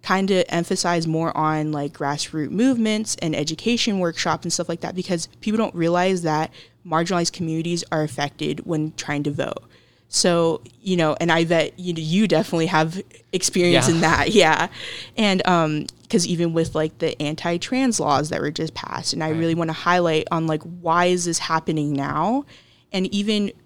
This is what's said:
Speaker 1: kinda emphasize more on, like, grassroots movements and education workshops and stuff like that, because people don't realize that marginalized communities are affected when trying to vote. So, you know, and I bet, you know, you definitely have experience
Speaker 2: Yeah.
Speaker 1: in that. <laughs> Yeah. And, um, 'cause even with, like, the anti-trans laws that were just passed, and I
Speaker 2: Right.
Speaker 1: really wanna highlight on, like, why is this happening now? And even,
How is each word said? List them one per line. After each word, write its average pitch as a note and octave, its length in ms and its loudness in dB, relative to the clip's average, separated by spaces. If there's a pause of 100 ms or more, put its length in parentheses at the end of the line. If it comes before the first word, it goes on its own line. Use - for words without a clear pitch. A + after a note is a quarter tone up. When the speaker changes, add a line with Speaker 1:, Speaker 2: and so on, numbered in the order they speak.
Speaker 1:
kinda F#3+ 520 2
emphasize E3+ 540 0
more D#3+ 280 0
on, D#3 380 0
like, D3 180 -4
grassroots D3 600 -4
movements A3 720 0
and D#3+ 140 -2
education G3 640 -2
workshops E3+ 460 -2
and E3+ 80 -2
stuff E3+ 160 -4
like E3 120 -4
that, F3+ 140 -6
because F3+ 320 -4 (140)
people A3 160 -2
don't - 180 -2
realize F3 460 2
that D#3 300 0 (360)
marginalized E3+ 460 0
communities E3+ 580 -2
are D#3 120 0
affected D3+ 640 -4
when D#3 300 -2
trying D3 280 -4
to C#3+ 80 -2
vote. - 320 -6 (500)
So, E3+ 480 2 (200)
you F#3 160 0
know, D#3 240 2
and E3+ 100 2
I E3+ 140 4
bet, E3 340 0
you F3+ 140 -6
know, E3 80 -6
you F3+ 260 2
definitely E3 380 2
have D#3+ 360 0 (300)
experience F3 560 4
Speaker 2:
Yeah. E3+ 60 4
Speaker 1:
in E3 80 2
that. D#3 320 4
<laughs> G#3 80 8
Yeah. D#3+ 260 4 (480)
And, G3+ 320 2
um, D#3 380 2 (240)
'cause F3 180 2
even E3+ 240 0
with, E3 240 0
like, D#3 220 -2
the D#3+ 240 -4
anti-trans F3 760 -2
laws D3+ 300 2
that - 140 -2
were D3+ 100 -2
just D#3+ 220 -6
passed, - 400 -8
and D#3+ 100 -4
I D#3+ 80 -2
Speaker 2:
Right. D#3+ 80 -2
Speaker 1:
really E3 160 2
wanna E3 160 -2
highlight E3+ 580 2
on, D#3+ 180 0
like, D#3 160 -2
why E3+ 420 0
is F3+ 180 2
this E3+ 160 -2
happening D#3 540 -2
now? D#3 500 -2 (480)
And F#3+ 220 -2
even, G3+ 400 0 (120)